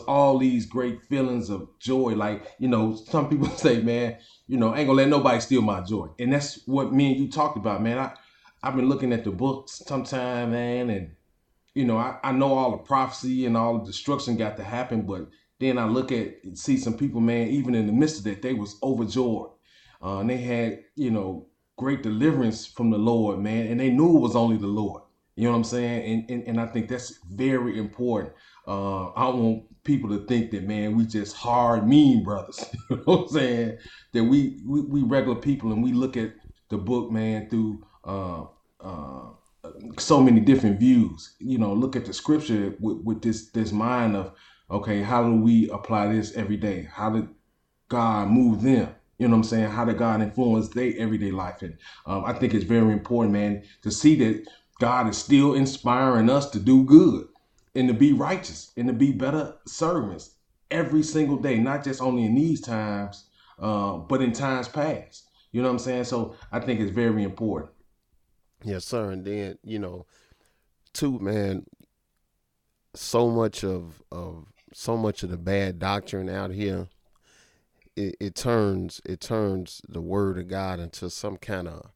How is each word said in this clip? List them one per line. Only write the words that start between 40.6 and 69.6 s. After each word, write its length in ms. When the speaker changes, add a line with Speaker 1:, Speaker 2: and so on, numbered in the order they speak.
Speaker 1:
views. 580
You 200
know, 140
look 220
at 100
the 80
scripture 680
with, 240
with 180
this, 280
this 200
mind 460
of 160
Okay, 300
how 200
do 140
we 340
apply 420
this 220
every 220
day? 340
How 200
did 180
God 420
move 320
them? 260
You 100
know 80
what 20
I'm 60
saying? 260
How 140
did 140
God 240
influence 480
their 260
everyday 340
life? 320
And, 140
um, 180
I 80
think 220
it's 100
very 280
important, 420
man, 280
to 80
see 260
that 300
God 280
is 100
still 360
inspiring 760
us 200
to 80
do 260
good 440
and 140
to 60
be 200
righteous 600
and 120
to 60
be 180
better 440
servants 720
every 320
single 340
day, 220
not 260
just 160
only 240
in 100
these 280
times, 640
uh, 380
but 240
in 100
times 360
past. 600
You 80
know 80
what 60
I'm 60
saying? 240
So 300
I 100
think 200
it's 100
very 320
important. 480
Speaker 2:
Yes, 220
sir. 240
And 140
then, 380